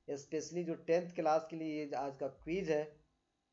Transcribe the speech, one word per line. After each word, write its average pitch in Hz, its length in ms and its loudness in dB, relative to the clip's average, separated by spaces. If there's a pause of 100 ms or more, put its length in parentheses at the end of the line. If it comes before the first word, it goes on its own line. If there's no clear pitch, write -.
(100)
especially 151 540 -4
जो 165 100 -2
टेंथ 175 360 2
क्लास 160 400 4
के 165 60 -6
लिए 156 280 -2
ये 143 120 -4
आज 139 200 -2
का 139 120 -2
क्विज 165 420 -2
है, 151 340 0 (480)